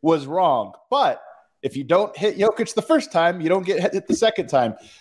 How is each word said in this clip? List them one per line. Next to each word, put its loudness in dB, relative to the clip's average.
was 0
wrong. 0
But 0
if -6
you -8
don't 0
hit -2
Jokic 0
the -2
first 0
time, 0
you 0
don't 0
get -2
hit -6
the 0
second 0
time." 0